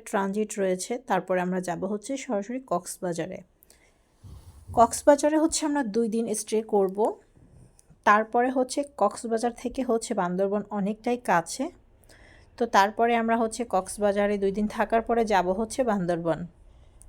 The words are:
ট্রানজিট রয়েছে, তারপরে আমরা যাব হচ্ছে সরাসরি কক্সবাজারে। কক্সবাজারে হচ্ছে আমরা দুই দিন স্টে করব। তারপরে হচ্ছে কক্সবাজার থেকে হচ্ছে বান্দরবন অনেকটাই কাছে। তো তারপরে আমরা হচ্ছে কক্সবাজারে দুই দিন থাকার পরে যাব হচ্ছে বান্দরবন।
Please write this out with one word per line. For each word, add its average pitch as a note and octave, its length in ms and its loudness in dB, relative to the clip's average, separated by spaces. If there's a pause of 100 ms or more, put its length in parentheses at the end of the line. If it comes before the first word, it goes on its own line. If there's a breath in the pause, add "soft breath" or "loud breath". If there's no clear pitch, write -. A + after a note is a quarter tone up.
ট্রানজিট G#3 540 -2
রয়েছে, F#3+ 380 -2
তারপরে F#3 440 0
আমরা F3+ 200 -2
যাব F3 220 -6
হচ্ছে G#3 340 -6
সরাসরি A#3+ 500 -6
কক্সবাজারে। F3 680 -6 (1400 soft breath)
কক্সবাজারে D4 640 4
হচ্ছে D#4 280 0
আমরা D4 180 -2
দুই A3+ 260 0
দিন A3+ 240 -2
স্টে A3 280 -2
করব। G#3 540 0 (880)
তারপরে A3 460 4
হচ্ছে C4 340 0 (140)
কক্সবাজার A3+ 600 0
থেকে B3+ 260 -4
হচ্ছে A3+ 300 -2
বান্দরবন G3 560 0
অনেকটাই G#3+ 480 -2
কাছে। A3 520 -2 (880 soft breath)
তো A#3 80 0
তারপরে A3+ 500 4
আমরা A3+ 220 2
হচ্ছে A3+ 320 -2
কক্সবাজারে G3+ 680 0
দুই G3 140 0
দিন G#3 160 -2
থাকার A3+ 340 0
পরে A#3 240 0
যাব F#3 240 2
হচ্ছে A3 340 -2
বান্দরবন। F3 640 0 (600 soft breath)